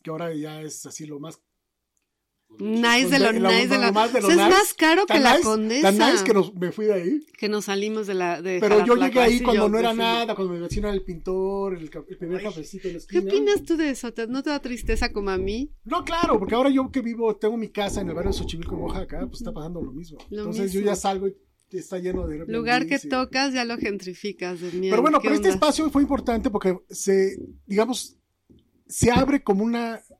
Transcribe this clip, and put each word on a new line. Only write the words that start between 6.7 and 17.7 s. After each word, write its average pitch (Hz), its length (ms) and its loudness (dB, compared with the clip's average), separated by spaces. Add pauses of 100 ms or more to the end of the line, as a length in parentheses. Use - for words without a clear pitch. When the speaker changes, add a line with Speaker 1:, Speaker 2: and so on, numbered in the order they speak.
Speaker 1:
fui 214 140 -4
de 214 80 4
ahí. 196 320 0 (120)
Speaker 2:
Que 214 120 -2
nos 208 160 -2
salimos 208 420 -2
de 196 60 -4
la, 175 280 -2
de 180 200 -4
Speaker 1:
Pero 208 180 4
yo 226 140 4
Speaker 2:
Jalatlaco, 254 120 4
Speaker 1:
llegué 247 140 2
ahí 240 160 6
Speaker 2:
así 247 80 0
Speaker 1:
cuando 214 220 4
Speaker 2:
yo 202 40 2
Speaker 1:
no 208 100 2
era 233 100 2
Speaker 2:
me 226 60 0
fui. 226 100 0
Speaker 1:
nada, 233 300 0
cuando 190 180 -4
me 170 80 -8
vecino 202 260 -4
era 202 80 -2
el 196 80 -4
pintor, 190 760 -4
el 160 120 -14
ca-, 156 180 -16
el - 100 -16
primer 175 200 -8
Speaker 2:
Ay, 196 80 -8
Speaker 1:
cafecito 185 420 -10
en 175 80 -8
la 165 60 -12
Speaker 2:
¿qué - 160 -4
Speaker 1:
esquina. 359 160 0
Speaker 2:
opinas 403 300 2
tú 330 120 0
de 311 140 0
eso? 240 240 -8
¿Te, 226 140 -6
no 254 160 -4
te 311 60 -4
da 285 120 -2
tristeza 240 500 -4
como 196 180 -4
a 185 80 -2
mí? 208 340 -4 (120)
Speaker 1:
No, 320 220 -4
claro, 330 340 0
porque 190 160 -2
ahora 262 140 4
yo 262 200 0
que 262 120 -4
vivo, 226 340 -2
tengo 220 220 -2
mi 220 100 -6
casa 202 320 -4